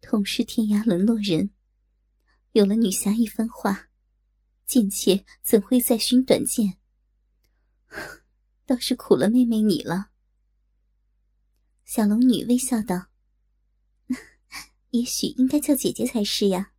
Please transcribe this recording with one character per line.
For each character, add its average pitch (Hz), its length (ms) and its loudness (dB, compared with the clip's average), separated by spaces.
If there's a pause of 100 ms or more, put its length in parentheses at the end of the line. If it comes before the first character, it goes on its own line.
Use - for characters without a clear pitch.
同 208 180 0
是 - 220 -4
天 226 220 -4
涯 208 180 0
沦 196 220 2
落 233 100 2
人， 202 340 -2 (1000)
有 202 140 4
了 196 80 0
女 226 160 2
侠 196 220 -2
一 226 140 0
番 226 220 -6
话， - 400 -6 (800)
贱 214 220 2
妾 - 360 0 (180)
怎 - 200 4
会 247 180 2
再 240 160 0
寻 247 260 2
短 - 220 2
见？ 208 340 -2 (1080)
<sighs> - 760 -20
倒 254 100 0
是 - 180 -4
苦 - 220 2
了 143 140 2
妹 247 160 2
妹 220 160 0
你 208 200 0
了。 180 280 -6 (1800)
小 - 200 -2
龙 214 140 2
女 247 240 2
微 247 140 0
笑 240 240 -2
道：“ 185 240 -4 (1040)
<laughs> - 800 -14
也 240 120 -2
许 - 260 -6 (100)
应 254 100 2
该 294 100 0
叫 294 160 0
姐 262 160 -2
姐 233 160 -4
才 233 160 -2
是 202 260 0
呀。” 185 300 -4